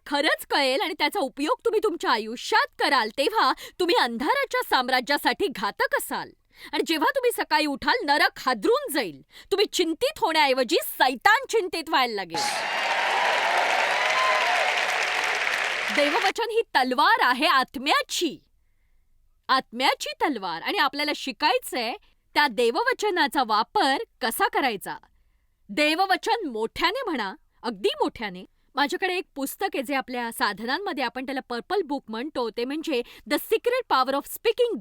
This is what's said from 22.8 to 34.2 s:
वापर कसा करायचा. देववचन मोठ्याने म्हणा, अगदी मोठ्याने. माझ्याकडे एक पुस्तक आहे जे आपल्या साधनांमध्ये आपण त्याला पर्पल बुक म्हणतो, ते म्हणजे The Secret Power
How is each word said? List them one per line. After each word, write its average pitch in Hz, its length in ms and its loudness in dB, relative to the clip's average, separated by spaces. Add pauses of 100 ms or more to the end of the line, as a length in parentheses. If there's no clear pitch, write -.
वापर 262 500 2 (240)
कसा 262 280 0
करायचा. 226 460 -2 (760)
देववचन 349 760 2
मोठ्याने 285 580 -2
म्हणा, 240 300 -4 (280)
अगदी 226 260 -4
मोठ्याने. 220 560 -4 (300)
माझ्याकडे 359 420 0
एक 381 80 -4 (100)
पुस्तक 269 400 -4
आहे 285 80 -2
जे 277 120 -4
आपल्या 240 380 -4
साधनांमध्ये 262 720 -4
आपण 254 220 -6
त्याला 277 220 -4
पर्पल 359 340 -2
बुक 277 260 -6
म्हणतो, 233 420 -4
ते 233 140 -4
म्हणजे 277 380 -2 (260)
The 208 100 0 (140)
Secret 480 440 0
Power 269 240 2